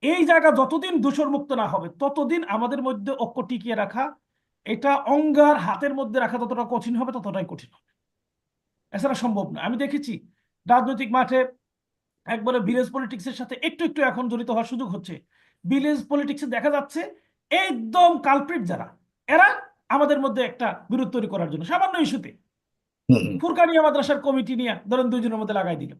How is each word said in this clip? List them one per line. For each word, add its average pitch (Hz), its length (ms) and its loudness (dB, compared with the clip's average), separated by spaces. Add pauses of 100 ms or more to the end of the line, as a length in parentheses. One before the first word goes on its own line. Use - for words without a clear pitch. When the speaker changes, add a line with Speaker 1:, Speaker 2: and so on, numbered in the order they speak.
Speaker 1:
এই 339 220 2
জায়গা 320 260 8
যতদিন 277 500 0
দূষর 277 280 2
মুক্ত 285 220 -2 (100)
না 208 120 0
হবে 170 140 -4 (140)
ততদিন 277 400 0 (140)
আমাদের 240 260 -2
মধ্যে 247 300 -4 (120)
ঐক্য - 160 -8 (100)
টিকিয়ে 226 340 -6
রাখা 202 200 -4 (640)
এটা 226 300 0
অঙ্গার 294 640 4
হাতের 269 420 -2
মধ্যে 240 200 -2
রাখা 240 180 -2
যতটা 240 360 -4
কঠিন 233 260 -4
হবে 254 120 -2
ততটাই 196 400 -6
কঠিন - 240 -16
হবে, - 160 -20 (1000)
এছাড়া 254 300 0
সম্ভব 208 280 0
না। 156 160 -10
আমি 240 160 -2
দেখেছি 285 300 -4 (520)
রাজনৈতিক 240 460 2
মাঠে 254 280 2 (880)
একবারে 233 320 -2
ভিলেজ 240 360 0
পলিটিক্সের 254 440 -8
সাথে 247 160 -10 (120)
একটু 320 180 -6
একটু 302 160 -2
এখন 254 300 0
জড়িত 233 180 -6
হওয়ার 226 220 -2
সুযোগ 247 240 -6
হচ্ছে। 170 200 -12 (500)
ভিলেজ 277 340 2 (120)
পলিটিক্সে 285 440 -2
দেখা 240 200 2
যাচ্ছে 285 260 -4 (500)
একদম 339 600 4 (160)
কালপ্রিট 285 440 2
যারা, - 160 -6 (400)
এরা 339 200 8 (420)
আমাদের 285 340 4
মধ্যে 240 260 0
একটা - 180 -4 (220)
বিরোধ 254 260 0
তৈরি 233 180 -2
করার 170 180 -2
জন্য 151 140 -6
সামান্য 370 300 0 (100)
ইস্যুতে 214 260 -6 (800)
Speaker 2:
হুম, - 140 6
হুম। - 160 -4
Speaker 1:
ফুরকানিয়া 330 460 4
মাদ্রাসার 285 360 2
কমিটি 269 340 -2
নিয়ে 233 180 -2 (160)
ধরেন 254 200 2
দুইজনের 226 320 -2
মধ্যে 214 180 -2
লাগাই 175 240 -2
দিল। 135 160 -12